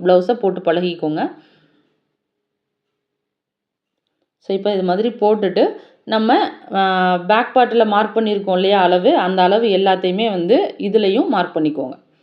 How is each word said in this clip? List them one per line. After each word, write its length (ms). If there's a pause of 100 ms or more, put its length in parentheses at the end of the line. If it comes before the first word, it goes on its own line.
பிளவுஸை 280
போட்டு 280
பழகிக்கோங்க. 760 (3000)
So, 180
இப்போ 160
இது 100
மாதிரி 260
போட்டுட்டு 640 (300)
நம்ம, 460 (220)
ஆ, 440
பேக் 380
பார்ட்டில் 320
மார்க் 300
பண்ணியிருக்கோம் 360
இல்லையா 300
அளவு, 340
அந்த 260
அளவு 240
எல்லாத்தையுமே 640
வந்து 480
இதுலேயும் 500
மார்க் 280
பண்ணிக்கோங்க. 420 (240)